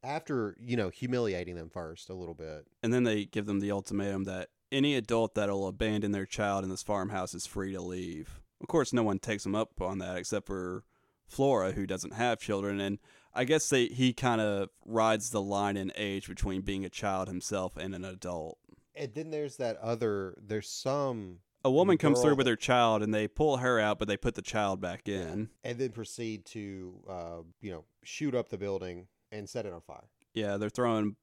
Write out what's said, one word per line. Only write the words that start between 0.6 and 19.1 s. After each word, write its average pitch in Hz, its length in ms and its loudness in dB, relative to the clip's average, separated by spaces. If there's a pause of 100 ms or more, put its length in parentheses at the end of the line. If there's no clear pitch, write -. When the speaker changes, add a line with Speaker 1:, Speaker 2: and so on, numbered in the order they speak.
Speaker 1:
know, 101 120 2
humiliating 98 640 -2
them 82 140 -8
first 82 400 -10
a 92 40 -8
little 87 220 -8
bit. 76 320 -12 (160)
Speaker 2:
And 117 100 4
then 123 120 6
they 107 200 2
give 101 200 -4
them 101 160 2
the 101 100 0
ultimatum 98 540 -2
that 92 240 -6 (220)
any 139 240 4
adult 113 380 2
that'll 101 340 2
abandon 107 440 0
their 98 140 0
child 101 380 0
in 95 60 -4
this 92 140 -6
farmhouse 98 500 -2
is 87 140 -8
free 98 240 -4
to 92 100 -6
leave. 87 600 -8 (200)
Of - 60 -12
course, 151 260 2
no 120 100 4
one 101 160 2
takes 104 240 -4
them 101 120 -2
up 107 260 0
on 95 180 -2
that 92 180 -6
except 95 280 -4
for 92 380 -6 (420)
Flora, 120 460 2
who 98 160 -2
doesn't 95 260 -6
have 117 260 0
children. 101 420 -2
And 98 180 -2 (340)
I 127 120 0
guess 151 240 2
they, 127 180 6
he 127 260 4
kind 120 280 2
of 101 280 2 (160)
rides 110 440 2
the 107 120 0
line 101 360 0
in 92 180 -2
age 98 320 -4
between 95 340 -2
being 98 240 -2
a 90 40 -6
child 95 400 -2
himself 92 480 -4
and 95 180 -6
an 90 100 -8
adult. 90 540 -8 (360)
Speaker 1:
And 139 180 -8